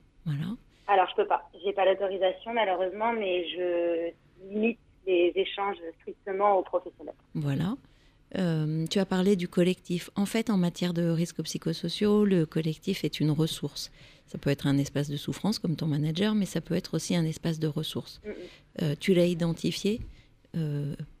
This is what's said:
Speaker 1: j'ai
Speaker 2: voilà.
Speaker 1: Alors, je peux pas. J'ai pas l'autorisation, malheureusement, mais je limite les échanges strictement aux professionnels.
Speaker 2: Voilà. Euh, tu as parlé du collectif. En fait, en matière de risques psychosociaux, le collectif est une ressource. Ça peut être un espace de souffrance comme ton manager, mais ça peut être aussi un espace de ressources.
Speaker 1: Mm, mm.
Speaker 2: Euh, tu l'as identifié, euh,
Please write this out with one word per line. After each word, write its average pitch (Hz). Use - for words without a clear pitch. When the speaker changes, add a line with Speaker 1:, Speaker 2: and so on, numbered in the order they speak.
Speaker 1:
j'ai 156
Speaker 2:
voilà. 165
Speaker 1:
Alors, 190
je -
peux -
pas. -
J'ai 196
pas 196
l'autorisation, 190
malheureusement, 196
mais 185
je 170
limite 214
les 175
échanges 196
strictement 196
aux 180
professionnels. 175
Speaker 2:
Voilà. 156
Euh, 160
tu 180
as 190
parlé 190
du 175
collectif. 180
En 202
fait, 226
en 208
matière 175
de 170
risques 165
psychosociaux, 170
le 180
collectif 160
est -
une 156
ressource. 151
Ça -
peut -
être 139
un 139
espace 143
de 143
souffrance 185
comme -
ton 147
manager, 160
mais 208
ça 175
peut 170
être 180
aussi 170
un 165
espace 160
de 156
ressources. -
Speaker 1:
Mm, 208
mm. 208
Speaker 2:
Euh, 151
tu 196
l'as 175
identifié, 175
euh, 147